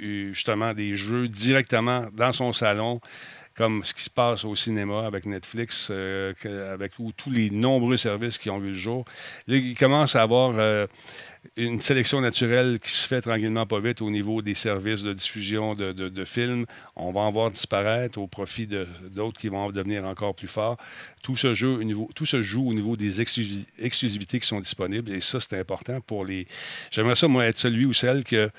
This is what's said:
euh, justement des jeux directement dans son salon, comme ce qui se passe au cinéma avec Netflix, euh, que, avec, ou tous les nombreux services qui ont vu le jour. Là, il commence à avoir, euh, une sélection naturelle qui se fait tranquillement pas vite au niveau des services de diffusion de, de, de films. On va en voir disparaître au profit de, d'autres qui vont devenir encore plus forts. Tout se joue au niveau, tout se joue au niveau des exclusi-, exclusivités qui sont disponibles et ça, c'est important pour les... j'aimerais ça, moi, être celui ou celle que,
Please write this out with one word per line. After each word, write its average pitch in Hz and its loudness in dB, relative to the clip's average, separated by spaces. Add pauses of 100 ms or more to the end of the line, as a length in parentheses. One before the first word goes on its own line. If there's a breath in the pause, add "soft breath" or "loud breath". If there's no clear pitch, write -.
euh, 101 -4
justement 110 0
des 104 -2
jeux 117 0
directement 120 4
dans 120 4
son 123 0
salon, 110 2 (560 loud breath)
comme 110 2
ce - -2
qui - -8
se - -4
passe 120 2
au 107 -4
cinéma 104 0
avec 101 -6
Netflix, 107 -4
euh, 95 -4
que, 98 -8
avec, 95 -6
ou 113 -6
tous - -10
les 113 4
nombreux 120 4
services 113 -2
qui - -8
ont 101 -2
vu 98 -6
le 95 -6
jour. 113 -4 (440 loud breath)
Là, 123 4
il 127 2
commence 139 2
à 117 8
avoir, 120 4
euh, 107 2 (680 loud breath)
une 117 -2
sélection 135 2
naturelle 123 4
qui - -4
se - 2
fait 127 0
tranquillement 113 0
pas 107 0
vite 117 -2
au 107 -2
niveau 104 0
des 104 -2
services 104 0
de 104 -2
diffusion 107 -2
de, 98 -4
de, 95 -6
de 95 -8
films. 120 -2 (320 loud breath)
On 87 -6
va 98 0
en 107 2
voir 113 2
disparaître 107 0
au 101 -6
profit 101 -6
de, 101 -4 (280)
d'autres 107 -4
qui 113 -4
vont 98 -2
devenir 98 -2
encore 95 -4
plus - -12
forts. 113 -2 (460 loud breath)
Tout 131 -4
se 127 4
joue 123 2
au - -2
niveau, 110 -2
tout 156 -4
se 139 2
joue 110 0
au 117 2
niveau 110 0
des 104 0
exclusi-, 101 -2 (120)
exclusivités 113 -2
qui - -2
sont 107 -2
disponibles 98 -4
et 95 -4
ça, - 0
c'est - -4
important 95 -6
pour 101 -6
les... 95 -6 (440 loud breath)
j'aimerais 117 4
ça, 170 6
moi, 127 6
être 113 2
celui 120 2
ou 135 4
celle 127 2
que, 110 4